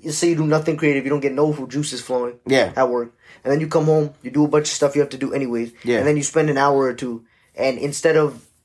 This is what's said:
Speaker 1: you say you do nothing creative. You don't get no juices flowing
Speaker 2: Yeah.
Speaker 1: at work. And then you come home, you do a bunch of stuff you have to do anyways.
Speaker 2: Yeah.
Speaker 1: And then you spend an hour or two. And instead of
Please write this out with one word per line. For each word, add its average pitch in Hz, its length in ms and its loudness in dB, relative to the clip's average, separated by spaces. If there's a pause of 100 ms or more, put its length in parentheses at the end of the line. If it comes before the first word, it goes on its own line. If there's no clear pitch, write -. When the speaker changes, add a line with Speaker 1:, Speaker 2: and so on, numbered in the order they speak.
Speaker 1:
you 156 80 -8
say 170 180 0
you 170 60 2
do 156 100 0
nothing 156 320 0
creative. 143 280 0
You 135 40 -2
don't 143 120 0
get 135 120 -2
no 147 180 2 (140)
juices 127 360 -6
flowing 123 340 -4 (100)
Speaker 2:
Yeah. 147 300 2
Speaker 1:
at 131 140 2
work. 120 240 -4 (300)
And 131 80 0
then 143 100 2
you 156 60 -4
come 156 180 0
home, 156 360 2
you 127 80 -10
do 147 160 2
a - 20 2
bunch 151 200 2
of - 60 -6
stuff 139 220 0
you 147 60 2
have 143 80 0
to 135 80 -12
do 135 160 -6
anyways. 117 400 -4 (100)
Speaker 2:
Yeah. 120 140 2
Speaker 1:
And 135 100 2
then 151 80 4
you 143 80 -2
spend 156 280 0
an 139 80 0
hour 139 240 4
or 127 100 -2
two. 120 320 -10 (300)
And 127 240 -2
instead 156 360 0
of 143 300 0 (200)